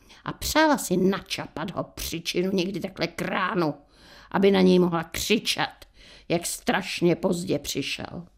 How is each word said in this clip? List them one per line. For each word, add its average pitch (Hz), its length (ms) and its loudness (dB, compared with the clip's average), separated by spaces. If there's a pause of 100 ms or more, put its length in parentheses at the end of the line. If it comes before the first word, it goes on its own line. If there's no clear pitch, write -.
(240)
A - 80 -8
přála 302 460 2
si - 180 -2
načapat 190 760 -2
ho - 140 -6
při - 360 -10
činu 180 320 -2
někdy 180 280 -2
takhle - 260 -6
k 170 160 -8
ránu, 180 520 0 (560)
aby 196 200 4
na 190 100 4
něj 185 180 8
mohla 170 260 2
křičet, - 840 -2 (420)
jak 165 180 0
strašně 175 680 0
pozdě 175 420 -2
přišel. - 680 -8 (140)